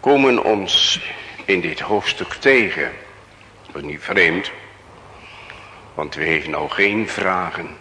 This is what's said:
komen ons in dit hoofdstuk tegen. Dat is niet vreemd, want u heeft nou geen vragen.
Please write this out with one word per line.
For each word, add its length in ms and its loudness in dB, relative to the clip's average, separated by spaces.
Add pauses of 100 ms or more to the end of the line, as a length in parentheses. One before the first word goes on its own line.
komen 440 4
ons 560 2 (440)
in 160 2
dit 200 -4
hoofdstuk 520 -2
tegen. 600 2 (720)
Dat 100 -16
is 60 -10
niet 200 -10
vreemd, 480 2 (1400)
want 220 -6
u 80 -4
heeft 240 0
nou 220 -4
geen 380 0
vragen. 720 -4